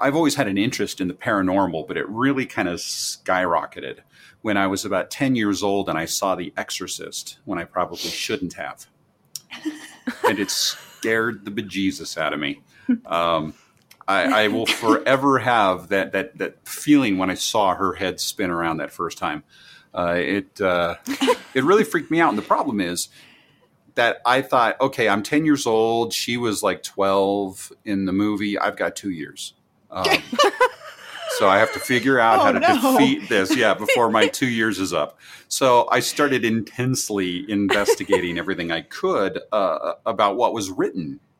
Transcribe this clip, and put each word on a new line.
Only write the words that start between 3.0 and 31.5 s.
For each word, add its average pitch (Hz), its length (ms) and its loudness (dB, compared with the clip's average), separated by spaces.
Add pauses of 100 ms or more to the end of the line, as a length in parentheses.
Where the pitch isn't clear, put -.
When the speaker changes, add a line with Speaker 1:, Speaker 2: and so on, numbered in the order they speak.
Speaker 1:
when 107 160 -2
I 98 100 4
was 95 200 -2
about 95 240 -2
ten 131 260 -2
years 101 260 0
old 98 280 0
and 78 80 -2
I 80 80 -4
saw 95 280 -2
The 87 220 -8
Exorcist - 880 -10
when 87 140 -6
I 85 60 -8
probably 85 340 -4
shouldn't 87 560 -6
have. 71 320 -12 (680)
Speaker 2:
<laughs> - 140 -14 (600)
Speaker 1:
And 453 140 0
it 98 100 -2
scared 113 960 -2
the 104 60 -8
bejesus 95 680 -4
out 76 140 0
of 76 80 -4
me. 69 200 -6 (460)
Um, 82 480 0 (540)
I, 98 360 4
I 107 40 2
will 110 180 -2
forever 131 720 2
have 101 500 2
that, 98 240 0
that, 95 260 -4
that - 280 -8
feeling 135 520 2
when 92 120 0
I 92 40 -2
saw 95 420 0
her 92 180 0
head 90 240 -4
spin - 320 -4
around 85 280 -2
that 73 120 -6
first - 280 -8
time. 76 260 -6 (500)
Uh, 87 240 0
it, 95 420 -4
uh, 87 400 2
Speaker 2:
<laughs> - 60 -20 (480)
Speaker 1:
it 131 80 2
really 196 220 4
freaked - 260 -4
me 160 100 0
out. 160 100 4
And 107 80 0
the 104 40 -2
problem 131 380 0
is 87 280 -4 (840)
that 117 320 2
I 127 160 4
thought, 120 380 2
"Okay, 131 280 0
I'm 101 140 2
ten 151 220 0
years 147 220 2
old. 113 460 2
She - 240 -4
was, 113 260 -2
like, 92 200 0
twelve 98 880 0 (140)
in 98 220 -2
the 90 60 -2
movie. 104 460 0
I've 101 180 0
got 87 200 -4
two 101 140 -8
years." - 440 -12 (360)
Um, - 160 -4
Speaker 2:
<laughs> - 1300 -2
Speaker 1:
so 104 100 4
I 98 100 6